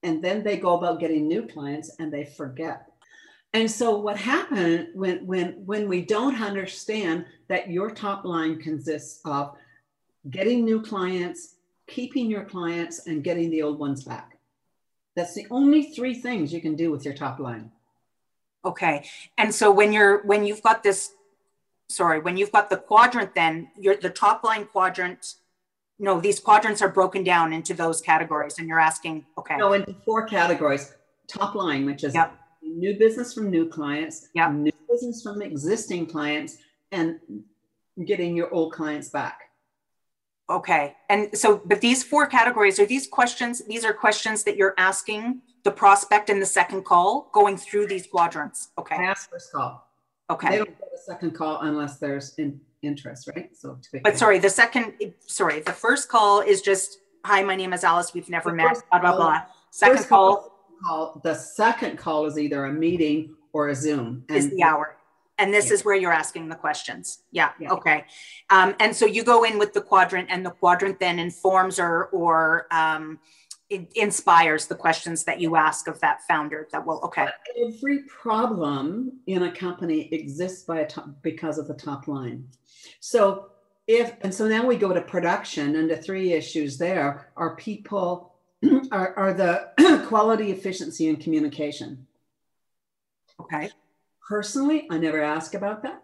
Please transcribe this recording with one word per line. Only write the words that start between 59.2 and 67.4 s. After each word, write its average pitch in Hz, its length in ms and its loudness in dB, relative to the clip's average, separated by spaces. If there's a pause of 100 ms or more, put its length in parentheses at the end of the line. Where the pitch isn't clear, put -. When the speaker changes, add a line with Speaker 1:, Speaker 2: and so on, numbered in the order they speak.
Speaker 2:
Second 254 280 6
Speaker 1:
first - 100 -4
Speaker 2:
call 196 280 8
Speaker 1:
call, - 140 -10 (600)
call. 151 100 -18
The 160 120 0
second 214 640 -2
call 156 280 -2
is 147 120 -4
either 143 260 -2
a 139 80 -4
meeting 160 600 0 (180)
or 147 160 0
a 143 60 -2
Zoom. 131 560 -4
Speaker 2:
Is 143 160 2
Speaker 1:
And 139 80 -2
Speaker 2:
the 180 80 2
hour. 151 340 2 (400)
And 196 160 0
this 208 160 4
Speaker 1:
Yeah. 214 60 4
Speaker 2:
is 202 100 0
where 202 120 4
you're 185 160 2
asking 160 360 -2
the 160 60 -10
questions. - 680 -8 (100)
Yeah. 160 260 0